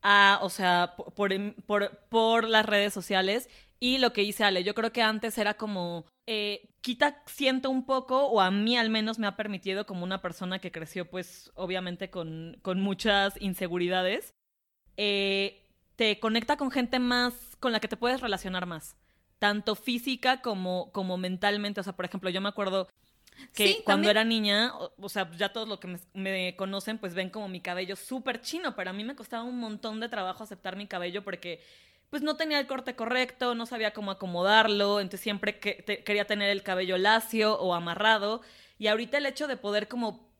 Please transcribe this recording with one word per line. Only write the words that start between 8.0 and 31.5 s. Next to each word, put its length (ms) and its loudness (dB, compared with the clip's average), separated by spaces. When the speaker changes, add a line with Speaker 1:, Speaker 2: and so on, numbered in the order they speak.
Speaker 1:
o 160 4
a 100 6
mí 260 2
al 120 2
menos 300 -2
me 80 0
ha 100 -6
permitido 480 -4
como 180 -8
una 180 -4
persona 380 -6
que 120 -10
creció, 380 -8
pues, 460 -12
obviamente 540 -6
con, 520 -10
con 200 0
muchas 580 2
inseguridades, 920 0
eh, 680 0
te 240 0
conecta 380 0
con 140 -2
gente 280 0
más, 340 2
con 120 0
la 80 2
que 80 -6
te 100 -4
puedes 240 0
relacionar 460 -4
más, 280 -12
tanto 360 2
física 680 0
como, 500 -2
como 260 -2
mentalmente. 640 -2
O 40 -4
sea, 120 -8
por 100 -6
ejemplo, 240 -4
yo 120 -2
me 80 -2
acuerdo 380 -2
que 140 4
Speaker 2:
Sí, 60 6
Speaker 1:
cuando 240 4
Speaker 2:
también. 40 6
Speaker 1:
era 120 6
niña, 540 2
o, 220 -10
o 100 -10
sea, 280 -4
ya 160 0
todos 140 -6
los 120 -8
que 80 -14
me, 120 -10
me 420 -4
conocen, 420 -6
pues 160 -8
ven 160 -4
como 180 -8
mi 140 -10
cabello 340 -6
súper 460 -6
chino, 340 -6
pero 140 -6
a 40 -8
mí 100 -6
me 120 -8
costaba 280 -8
un 160 -6
montón 400 -8
de 100 -6
trabajo 340 -6
aceptar 320 -10
mi 120 -12
cabello 360 -6
porque, 380 -10